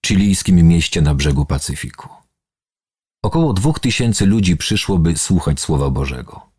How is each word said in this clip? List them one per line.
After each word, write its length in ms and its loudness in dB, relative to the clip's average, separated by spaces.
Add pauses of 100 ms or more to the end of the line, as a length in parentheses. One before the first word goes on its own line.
chilijskim 600 4
mieście 340 2
na 140 2
brzegu 300 0
Pacyfiku. 640 -8 (1120)
Około 300 0
dwóch 260 0
tysięcy 460 0
ludzi 320 2
przyszło, 420 -2
by 180 2
słuchać 420 -2
Słowa 300 -2
Bożego. 680 -8